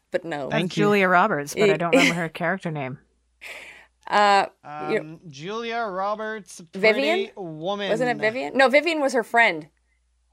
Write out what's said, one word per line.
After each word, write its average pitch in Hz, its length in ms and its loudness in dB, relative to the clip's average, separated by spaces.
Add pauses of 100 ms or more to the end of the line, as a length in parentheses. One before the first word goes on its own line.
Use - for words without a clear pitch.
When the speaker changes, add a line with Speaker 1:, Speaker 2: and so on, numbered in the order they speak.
(100)
Speaker 1:
but 180 140 -4
no. 147 240 -6
Speaker 2:
That's 143 60 -8
Speaker 3:
Thank 160 220 -2
you. - 100 2
Speaker 2:
Julia 202 200 4
Roberts, 180 480 2
but 202 160 4
I 196 60 2
don't 170 180 0
remember 269 200 4
Speaker 1:
<laughs> - 0 -
Speaker 2:
her 170 140 -4
character 175 440 -4
name. 139 260 -8 (1080)
Speaker 1:
Uh, 202 380 4 (440)
you - 80 0
Speaker 3:
Um, 160 300 -10
Julia 220 540 -8
Roberts, 208 800 -8 (140)
Speaker 1:
Vivian? 269 520 2
Speaker 3:
Pretty - 100 -18
Woman. 190 540 -6
Speaker 1:
Wasn't 240 200 0
it 233 60 -4
Vivian? 233 400 -4
No, 269 120 6
Vivian 302 320 2
was 269 120 0
her 240 100 0
friend. 196 460 2 (640)